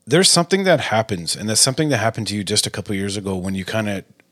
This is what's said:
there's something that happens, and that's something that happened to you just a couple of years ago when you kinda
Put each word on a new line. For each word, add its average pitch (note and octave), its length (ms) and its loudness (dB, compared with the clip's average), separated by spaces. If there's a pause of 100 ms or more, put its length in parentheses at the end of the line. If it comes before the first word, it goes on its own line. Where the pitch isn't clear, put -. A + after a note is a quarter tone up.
there's E3+ 240 4
something F#3+ 340 2
that E3+ 160 6
happens, G#2 540 -2
and G#2 140 -8
that's G#2+ 120 2
something D3+ 280 2
that C3 100 2
happened A2 300 -2
to G#2 80 -4
you G2+ 80 -2
just G#2 220 -2
a - 40 -6
couple G#2 220 -6
of G2 60 -4
years G2 180 -4
ago G2 180 -4
when F#2+ 200 -4
you F#2+ 100 -4
kinda G#2 400 -4 (280)